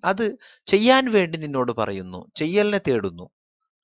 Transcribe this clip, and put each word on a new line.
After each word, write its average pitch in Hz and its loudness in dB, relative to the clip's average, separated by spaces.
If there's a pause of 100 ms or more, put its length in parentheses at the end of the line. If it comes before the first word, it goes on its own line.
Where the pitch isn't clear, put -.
അത് 202 -2 (280)
ചെയ്യാൻ 254 4
വേണ്ടി 175 2
നിന്നോട് 135 -2
പറയുന്നു, 98 -6
ചെയ്യലിനെ 202 0
തേടുന്നു. 98 -4 (540)